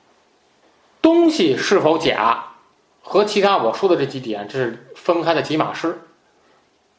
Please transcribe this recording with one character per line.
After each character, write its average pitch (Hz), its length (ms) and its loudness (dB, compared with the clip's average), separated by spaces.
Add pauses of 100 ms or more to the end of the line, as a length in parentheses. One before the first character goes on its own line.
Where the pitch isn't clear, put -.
(1000)
东 339 280 4
西 196 260 2
是 - 240 0
否 151 180 2
假 117 460 0 (580)
和 202 220 0
其 208 180 -2
他 196 160 2
我 113 160 -2
说 196 140 -2
的 175 80 2
这 139 100 0
几 135 140 -8
点， 104 300 -8
这 135 100 -6
是 117 360 -6
分 170 280 -2
开 165 100 0
的 147 80 -2
几 143 140 -6
码 123 180 -4
事。 170 280 -8 (960)